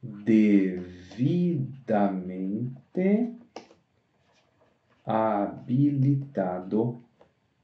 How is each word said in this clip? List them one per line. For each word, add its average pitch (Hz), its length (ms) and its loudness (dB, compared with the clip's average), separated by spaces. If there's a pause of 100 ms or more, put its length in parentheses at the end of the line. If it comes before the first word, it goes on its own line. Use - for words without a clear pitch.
devidamente 107 3250 0 (1700)
habilitado 110 2000 0 (600)